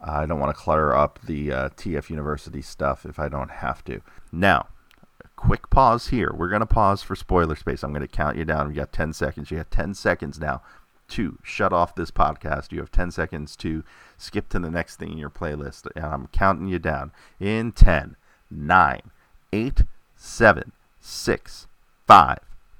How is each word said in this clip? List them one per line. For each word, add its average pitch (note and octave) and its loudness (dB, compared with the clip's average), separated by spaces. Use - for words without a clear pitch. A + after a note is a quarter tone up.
Uh, D#2+ -10
I D2+ -2
don't D#2 -4
wanna C#2 -2
clutter D#2 0
up D2 0
the, D2 -6
uh, C2 -4
T E2+ -8
F D2 -8
University D2 -8
stuff C#2 -6
if D2+ -16
I D2 -6
don't C2+ -8
have - -8
to. A1 -12
Now, F2 2
a - -20
quick - 0
pause A#2 4
here. G#2+ -2
We're F2 -4
gonna G#2 0
pause G2+ 2
for F#2+ -8
spoiler E2 0
space. - -6
I'm D2 -6
gonna D2 -6
count D2 -2
you D#2+ -4
down. D2+ -2
You D2 -8
got C2+ -6
ten D#2 -2
seconds. D2 -6
You D#2 -6
got D#2 -10
ten E2+ 2
seconds D#2+ -2
now D2 -6
to - -6
shut F#2+ -2
off F2 0
this E2+ -6
podcast. D2+ -4
You D#2 -8
have D2+ -10
ten F2 2
seconds E2 -8
to D#2 -6
skip - -8
to - -2
the F2 -6
next E2+ -6
thing E2 -12
in D#2+ -12
your D2 -10
playlist. D2 -10
And D2 -10
I'm D2 -8
counting F#2+ 0
you F2+ -4
down D2+ -6
in A2 -4
ten, D#2+ 8
nine, D2+ 2
eight, A2+ 2
seven, - 2
six, - -6
five, E2+ 10